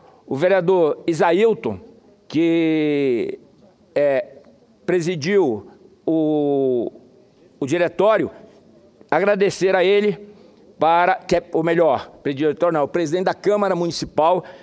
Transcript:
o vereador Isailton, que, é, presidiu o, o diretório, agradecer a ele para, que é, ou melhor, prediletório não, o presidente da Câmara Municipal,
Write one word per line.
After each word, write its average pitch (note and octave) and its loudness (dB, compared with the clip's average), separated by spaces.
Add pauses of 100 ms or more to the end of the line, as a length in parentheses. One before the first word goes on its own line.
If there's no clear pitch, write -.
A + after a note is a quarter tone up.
(260)
o - -6
vereador F3+ 2
Isailton, E3+ 0 (480)
que, D3+ -2 (560)
é, C#3 -2 (480)
presidiu E3+ 0 (400)
o, C#3+ 0 (680)
o C3+ -4
diretório, E3+ 0 (800)
agradecer F#3+ 0
a F3+ 2
ele G3+ 0 (460)
para, F3 2
que - -2
é, F3 0 (100)
ou D#3+ 0
melhor, E3 0 (120)
prediletório D3+ -2
não, D3 0
o - -2
presidente F3 -2
da F3+ -2
Câmara G3+ -2
Municipal, E3+ -2 (180)